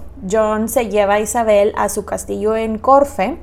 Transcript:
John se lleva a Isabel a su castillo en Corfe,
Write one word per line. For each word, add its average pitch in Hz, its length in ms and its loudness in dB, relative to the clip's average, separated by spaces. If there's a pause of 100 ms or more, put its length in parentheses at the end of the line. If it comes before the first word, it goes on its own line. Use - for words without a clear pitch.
(300)
John 214 400 0
se 240 180 0
lleva 202 260 2
a 208 60 2
Isabel 214 560 2
a 208 140 0
su 202 160 -6
castillo 202 500 -4
en 220 220 -4
Corfe, 277 640 2